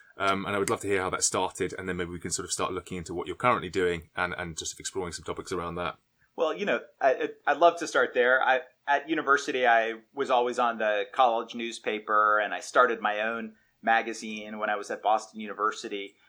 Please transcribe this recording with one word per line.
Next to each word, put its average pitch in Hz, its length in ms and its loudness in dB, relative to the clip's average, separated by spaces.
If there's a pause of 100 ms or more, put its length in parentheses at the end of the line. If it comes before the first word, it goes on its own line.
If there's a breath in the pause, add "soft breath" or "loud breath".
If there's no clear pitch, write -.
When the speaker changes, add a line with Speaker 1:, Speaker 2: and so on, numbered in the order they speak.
(180 soft breath)
Speaker 1:
um, 98 300 0
and 101 80 -2
I - 20 0
would 101 140 2
love 110 100 -2
to 98 60 -8
hear 98 160 0
how 92 80 -2
that 92 120 -2
started, 92 540 -2
and 92 100 -8
then 92 80 -4
maybe 87 140 -4
we 87 100 -10
can 90 120 -8
sort 90 140 -6
of 87 60 -10
start 92 220 -2
looking 92 240 -8
into 87 160 -10
what 85 140 -6
you're 87 80 -8
currently 98 340 0
doing 87 460 -2
and, 90 240 -2
and 85 180 -8
just - 220 -10
exploring 90 340 -6
some - 100 -12
topics - 280 -8
around 85 240 -4
that. 87 220 -6 (380)
Speaker 2:
Well, 156 160 0
you 180 140 -6
know, 127 140 0 (200)
I, 135 120 6
I, 156 180 -2 (160)
I'd 143 120 2
love 170 200 6
to 151 100 -6
start 127 280 0
there. 127 280 6
I, 127 180 4 (260)
at 147 200 2
university, 139 600 2
I 113 320 4 (160)
was 131 160 -2
always 123 260 2
on 117 220 0
the 107 240 2 (100)
college 117 400 2
newspaper, 110 840 2
and 98 160 -2
I 90 60 -6
started 120 400 2
my 104 200 -2
own 113 320 -4 (300 soft breath)
magazine 110 760 -2
when 107 140 -2
I 104 60 0
was 101 120 -8
at 107 140 -6
Boston 107 380 0
University. 104 720 -4 (140 soft breath)